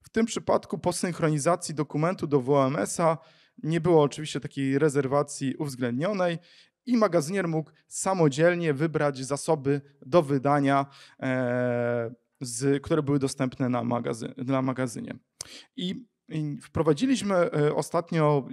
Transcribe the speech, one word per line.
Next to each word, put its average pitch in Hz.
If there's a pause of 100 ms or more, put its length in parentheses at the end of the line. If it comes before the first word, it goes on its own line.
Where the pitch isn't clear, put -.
W -
tym 226
przypadku 196
po 175
synchronizacji 165
dokumentu 160
do 143
W 135
M 139
S-a 170 (460)
nie 160
było 156
oczywiście 151
takiej 135
rezerwacji 143
uwzględnionej 165 (480)
i 240
magazynier 190
mógł 160 (160)
samodzielnie 170
wybrać 147
zasoby 143 (240)
do 165
wydania, 139 (340)
e, 123 (300)
z, 139
które 160
były 143
dostępne 131
na 120
magazy-, 120
na 131
magazynie. 127 (600)
I, 185 (240)
i 156
wprowadziliśmy, 190
e, 156
ostatnio, 156